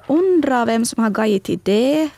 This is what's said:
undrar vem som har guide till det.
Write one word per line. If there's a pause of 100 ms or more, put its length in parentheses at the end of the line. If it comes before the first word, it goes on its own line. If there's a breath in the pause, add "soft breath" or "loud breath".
undrar
vem
som
har
guide
till
det.